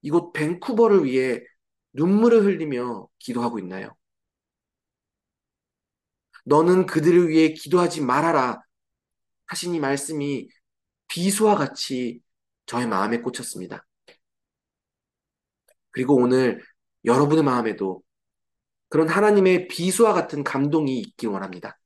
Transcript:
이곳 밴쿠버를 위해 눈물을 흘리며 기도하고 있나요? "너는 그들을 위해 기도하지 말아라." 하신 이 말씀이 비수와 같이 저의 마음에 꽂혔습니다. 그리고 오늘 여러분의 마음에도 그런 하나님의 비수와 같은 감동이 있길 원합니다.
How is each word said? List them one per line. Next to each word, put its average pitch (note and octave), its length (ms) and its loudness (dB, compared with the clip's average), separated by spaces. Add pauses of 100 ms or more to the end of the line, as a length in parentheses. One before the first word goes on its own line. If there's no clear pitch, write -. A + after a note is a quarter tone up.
이곳 D#3+ 300 -2
밴쿠버를 G3 720 2
위해 C3 380 -2 (520)
눈물을 G#3 500 4
흘리며 C3 640 -4 (100)
기도하고 A#2 400 -6
있나요? F#2+ 380 -12 (2500)
"너는 E3+ 420 4
그들을 E3+ 420 4
위해 D#3 240 4
기도하지 E3 500 -2
말아라." C3+ 600 0 (840)
하신 F3 280 -8
이 D#3+ 60 -4
말씀이 C#3+ 680 -6 (600)
비수와 G3+ 480 0
같이 B2+ 640 -6 (460)
저의 B2 200 -6
마음에 G#2+ 340 -2
꽂혔습니다. A#2+ 680 -12 (2000)
그리고 B2+ 260 0
오늘 B2 460 2 (420)
여러분의 C#3+ 400 4
마음에도 A2 580 -2 (840)
그런 D#3 200 2
하나님의 F#3 600 4
비수와 F#3 460 2
같은 D3 300 -4
감동이 C#3+ 560 -2
있길 G#2+ 300 -10
원합니다. F#2 560 -10